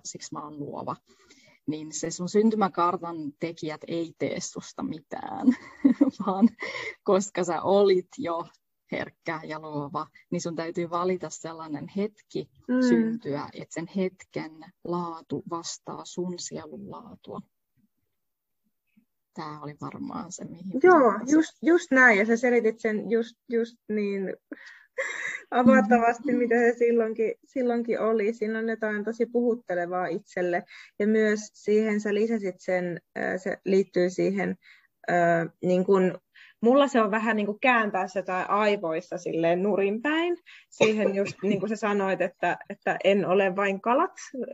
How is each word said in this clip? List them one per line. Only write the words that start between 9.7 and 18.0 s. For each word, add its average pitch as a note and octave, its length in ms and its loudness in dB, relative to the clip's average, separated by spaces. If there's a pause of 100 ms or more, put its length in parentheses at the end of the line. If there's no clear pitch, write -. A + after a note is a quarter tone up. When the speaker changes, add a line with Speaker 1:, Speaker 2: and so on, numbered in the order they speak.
Speaker 1:
niin - 100 -4
sun E3+ 140 -8
täytyy E3 340 -6
valita F3 400 -2
sellainen D#3+ 580 -12
hetki - 640 -8 (180)
Speaker 2:
Mm. B3+ 220 0
Speaker 1:
syntyä, A3+ 640 0
että - 200 -16
sen E3 220 -8
hetken F#3 560 -6 (320)
laatu E3+ 680 -8
vastaa E3 560 -12
sun F3+ 340 -8
sielun D#3 520 -14
laatua. - 500 -18 (1900)